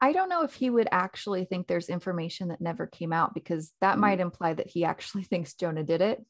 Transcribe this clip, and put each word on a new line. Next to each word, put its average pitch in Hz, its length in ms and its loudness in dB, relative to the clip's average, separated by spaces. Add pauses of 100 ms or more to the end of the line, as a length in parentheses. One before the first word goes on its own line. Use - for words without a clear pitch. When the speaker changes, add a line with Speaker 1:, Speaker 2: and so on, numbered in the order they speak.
Speaker 1:
I 269 120 6
don't 370 160 2
know 349 140 2
if 294 120 -2
he 254 160 0
would 233 200 4
actually 185 540 0
think 180 240 -4
there's 175 200 0
information 175 600 -4
that 165 120 -6
never 165 280 -4
came 165 240 -6
out, 165 220 2
because 160 360 -4 (100)
that 196 160 4
Speaker 2:
Mm. 214 40 2
Speaker 1:
might 202 200 4
imply 175 340 -2
that - 120 -4
he 170 180 -2
actually 175 380 -4
<laughs> - 80 -12
thinks 175 240 -2
Jonah 156 300 -2
did 165 180 2
it 220 280 0